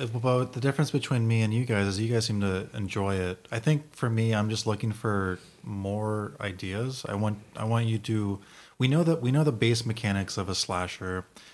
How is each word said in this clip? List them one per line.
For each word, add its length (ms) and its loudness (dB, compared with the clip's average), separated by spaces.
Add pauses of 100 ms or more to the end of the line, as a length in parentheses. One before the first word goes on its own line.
(220)
But 320 2
the 60 -6
difference 300 2
between 380 0
me 160 4
and 100 2
you 120 2
guys 200 2
is 140 0
you 120 0
guys 140 2
seem 160 0
to 320 0
enjoy 420 -2
it. 360 -4
I 80 -4
think 360 0
for 140 -2
me, 240 2
I'm 160 2
just 160 -2
looking 260 0
for 460 -2 (240)
more 800 -4
ideas. 680 -6
I 60 -4
want, 240 0 (180)
I 100 -6
want 200 2
you 140 0
to, 400 -2 (400)
we 80 4
know 160 4
that, 180 2
we 100 2
know 120 4
the 80 4
base 340 2
mechanics 520 -2
of 120 -2
a 60 -2
slasher. 680 -4 (280)